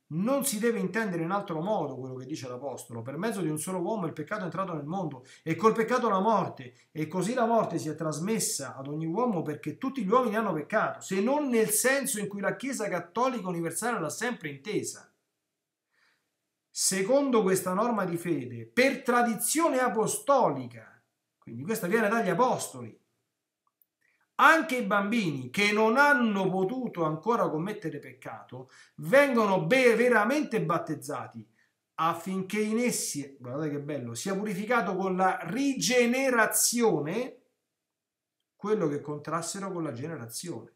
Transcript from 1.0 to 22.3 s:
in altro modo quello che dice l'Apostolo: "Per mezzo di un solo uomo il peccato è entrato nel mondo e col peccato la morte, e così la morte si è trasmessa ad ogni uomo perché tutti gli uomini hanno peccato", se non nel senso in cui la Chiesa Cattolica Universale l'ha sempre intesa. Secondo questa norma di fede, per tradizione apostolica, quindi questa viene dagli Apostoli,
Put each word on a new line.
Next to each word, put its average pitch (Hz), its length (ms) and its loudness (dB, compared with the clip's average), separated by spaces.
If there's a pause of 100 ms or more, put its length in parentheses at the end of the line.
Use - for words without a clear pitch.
in 165 80 -2
altro 196 320 -2
modo 170 340 -2
quello 131 200 -10
che 123 100 -12
dice 135 200 -8
l'Apostolo: 123 540 -10
"Per 135 160 -10
mezzo 196 240 -4
di 160 80 -2
un 151 100 -2
solo 185 220 -6
uomo 196 240 -4
il 143 80 -4
peccato 190 300 -8
è - 20 -6
entrato 175 300 -6
nel 143 100 -6
mondo 160 400 -6 (180)
e 160 120 -2
col 208 180 4
peccato 226 380 2
la 190 100 2
morte, 185 540 0 (180)
e 151 160 -4
così 185 240 -2
la 240 140 2
morte 214 320 2
si 143 100 -6
è 151 60 -4
trasmessa 156 840 -4
ad 135 100 -10
ogni 156 200 -6
uomo 190 340 0
perché 147 380 -6
tutti 262 260 -4
gli 185 60 0
uomini 233 260 4
hanno 214 160 0
peccato", 160 480 -2
se 190 220 -2
non 277 260 2
nel 226 220 2
senso 254 500 2
in 190 80 -4
cui 202 140 -8
la 185 140 -2
Chiesa 220 320 -6
Cattolica 196 600 -2
Universale 170 500 -2
l'ha 156 120 -4
sempre 220 400 -6
intesa. - 560 -6 (1700)
Secondo 233 680 2
questa 185 300 2
norma 208 320 0
di 170 120 -4
fede, 120 480 -4
per 269 380 2
tradizione 247 760 2
apostolica, 180 1200 0 (340)
quindi 117 260 -14
questa 175 260 -4
viene 214 200 2
dagli 214 200 0
Apostoli, 165 680 0 (1400)